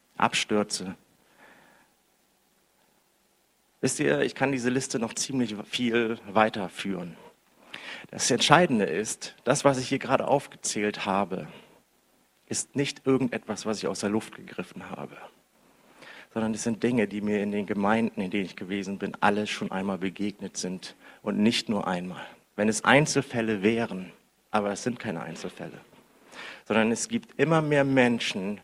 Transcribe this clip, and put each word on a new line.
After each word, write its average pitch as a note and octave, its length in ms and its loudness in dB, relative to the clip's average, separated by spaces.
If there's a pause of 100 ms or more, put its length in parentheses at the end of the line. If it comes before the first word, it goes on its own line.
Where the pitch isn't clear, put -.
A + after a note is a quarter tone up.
(180)
Abstürze. G#2 760 0 (2750)
Wisst - 180 0
ihr, C#3+ 220 2
ich B2+ 140 0
kann C3+ 180 0
diese B2 160 0
Liste B2+ 300 0
noch A2+ 160 -4
ziemlich A#2 500 -2
viel A#2 640 0
weiterführen. F#2+ 920 0 (960)
Das - 200 -2
Entscheidende C3+ 540 6
ist, F2 500 -4 (100)
das, C3+ 200 2
was C3+ 140 6
ich B2+ 100 -4
hier C3+ 100 0
gerade - 300 0
aufgezählt - 760 0
habe, F#2 420 -2 (1000)
ist - 300 -6
nicht - 300 -2
irgendetwas, A#2+ 580 0
was G#2 140 -2
ich - 80 -4
aus - 140 -2
der G2+ 100 0
Luft A2 260 -2
gegriffen - 540 -12
habe, C#2+ 260 -12 (1160)
sondern A2 220 -2
es G#2+ 80 -8
sind A2+ 200 -2
Dinge, A#2 260 2
die G2+ 120 -6
mir G#2 220 0
in G#2 80 -2
den G#2 160 -2
Gemeinden, G#2+ 540 2
in F#2 100 -2
denen G2+ 140 -2
ich - 120 -10
gewesen G2 420 -6
bin, F#2+ 220 -6
alle G#2 260 2
schon - 260 -6
einmal F#2+ 260 -4
begegnet G2 580 -6
sind - 380 -8 (280)
und G2+ 160 -2
nicht A2 300 2
nur G#2 180 0
einmal. F2+ 380 -6 (320)
Wenn G#2 120 2
es A2 160 -2
Einzelfälle A#2 760 4
wären, G2+ 500 0 (380)
aber G2+ 200 0
es F#2+ 120 -6
sind A#2+ 160 -4
keine F2 240 -6
Einzelfälle, E2+ 580 -12 (840)
sondern A2 260 4
es - 160 -2
gibt A2+ 320 -4
immer D#3 220 4
mehr D3 220 4
Menschen, A#2+ 800 2